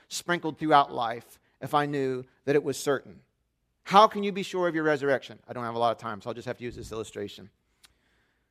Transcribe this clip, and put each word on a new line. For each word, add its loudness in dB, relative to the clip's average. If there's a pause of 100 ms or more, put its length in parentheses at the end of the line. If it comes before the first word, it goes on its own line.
sprinkled -4
throughout 6
life -6 (220)
if -6
I 2
knew -4 (180)
that 0
it 4
was -6
certain." -4 (640)
How 8
can -6
you -2
be -6
sure -2
of -2
your -2
resurrection? 0
I -14
don't -8
have -6
a -2
lot 4
of -4
time, -10
so -10
I'll -8
just -12
have -8
to -14
use -10
this -14
illustration. -10 (1000)